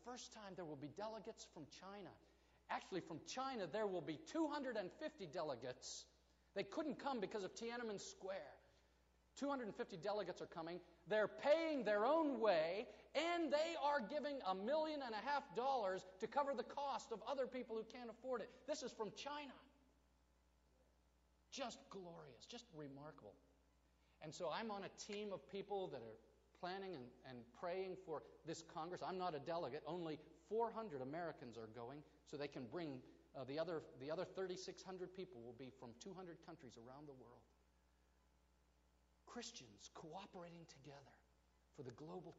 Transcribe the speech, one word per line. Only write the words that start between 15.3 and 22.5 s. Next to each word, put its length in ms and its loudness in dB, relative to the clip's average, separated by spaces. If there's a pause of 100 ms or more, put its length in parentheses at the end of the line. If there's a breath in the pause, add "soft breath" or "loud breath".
half 120 4 (120)
dollars 520 4 (140)
to 60 0
cover 300 6
the 80 2
cost 480 0
of 80 -2 (100)
other 160 2
people 300 -2
who 160 0
can't 160 -8
afford 320 -2
it. 80 -4 (180 loud breath)
This 160 -2
is 80 -2
from 240 -2
China. 380 -4 (2000)
Just 260 -4 (120)
glorious, 600 -10